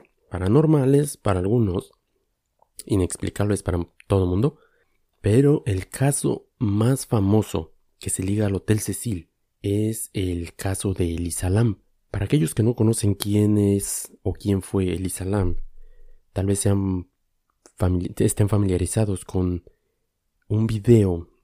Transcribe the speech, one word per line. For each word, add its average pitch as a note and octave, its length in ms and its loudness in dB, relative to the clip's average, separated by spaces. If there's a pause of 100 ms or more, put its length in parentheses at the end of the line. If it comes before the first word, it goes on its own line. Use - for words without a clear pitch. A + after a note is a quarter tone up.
(280)
paranormales C#3+ 880 2
para F#2 240 -2
algunos, G2+ 520 0 (920)
inexplicables G2 760 -2
para E2+ 260 -2 (200)
todo F#2+ 180 4
mundo, G2+ 320 0 (640)
pero C#3 420 4
el F#2+ 240 -4
caso - 680 -2
más A2 480 0
famoso G2 680 0 (260)
que - 120 -10
se - 120 -6
liga G#2 220 -2
al G2 120 -2
Hotel G#2 240 0
Cecil G2 500 -8 (320)
es G#2+ 500 -2
el F2 420 -6
caso F#2+ 380 -4
de E2+ 220 -2
Elisa E2+ 340 -4
Lam. G#2+ 320 0 (300)
Para G2 140 -6
aquellos D3+ 320 0
que A2 80 2
no A#2+ 100 2
conocen A2 400 2
quién G#2 420 2
es G2+ 560 0 (120)
o G2 80 -2
quién G2 300 -2
fue F#2 300 -2
Elisa F2+ 320 -6
Lam, F#2 340 0 (760)
tal F#2+ 140 -2
vez G2+ 120 0
sean F#2+ 500 0 (720)
famili-, F2+ 340 0 (120)
estén G#2 240 2
familiarizados G2 760 0
con F2+ 380 -2 (840)
un A2 180 2
video G#2 640 4 (160)